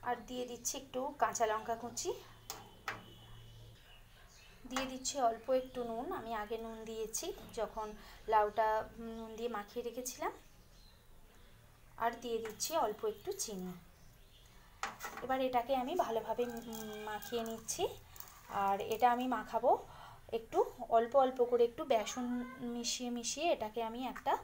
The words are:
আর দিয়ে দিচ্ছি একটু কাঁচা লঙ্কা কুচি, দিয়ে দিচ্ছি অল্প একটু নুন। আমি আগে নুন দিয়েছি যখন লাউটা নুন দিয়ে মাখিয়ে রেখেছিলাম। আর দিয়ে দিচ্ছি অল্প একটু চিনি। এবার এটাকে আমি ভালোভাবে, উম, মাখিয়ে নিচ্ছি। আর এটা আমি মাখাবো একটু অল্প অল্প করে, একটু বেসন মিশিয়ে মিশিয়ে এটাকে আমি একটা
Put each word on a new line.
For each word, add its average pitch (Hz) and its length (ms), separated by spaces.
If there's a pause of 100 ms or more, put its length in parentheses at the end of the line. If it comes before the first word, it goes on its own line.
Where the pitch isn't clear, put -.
আর 240 80 (120)
দিয়ে 247 220
দিচ্ছি 240 320
একটু 254 180 (220)
কাঁচা 220 280
লঙ্কা 220 320
কুচি, 240 280 (2500)
দিয়ে 262 200
দিচ্ছি 262 240 (140)
অল্প 220 180 (160)
একটু 254 260
নুন। 226 180 (120)
আমি 226 120 (120)
আগে 214 220
নুন 226 120 (120)
দিয়েছি 220 380 (320)
যখন 214 280 (460)
লাউটা 214 360 (480)
নুন 226 220
দিয়ে 233 180
মাখিয়ে 208 320
রেখেছিলাম। 254 440 (1700)
আর 233 60 (120)
দিয়ে 233 220
দিচ্ছি 214 260 (140)
অল্প 214 160 (120)
একটু - 180 (120)
চিনি। 185 300 (1500)
এবার 262 140 (100)
এটাকে 254 240 (100)
আমি 262 100 (120)
ভালোভাবে, 226 400
উম, 226 480 (160)
মাখিয়ে 214 400
নিচ্ছি। 226 340 (840)
আর 196 100 (180)
এটা 233 200
আমি 247 120 (100)
মাখাবো 226 340 (680)
একটু 254 200 (380)
অল্প 233 160 (120)
অল্প 254 140 (120)
করে, 240 200
একটু 302 120 (100)
বেসন 226 340 (480)
মিশিয়ে 240 360
মিশিয়ে 240 440
এটাকে 214 340
আমি 233 120 (120)
একটা - 200 (120)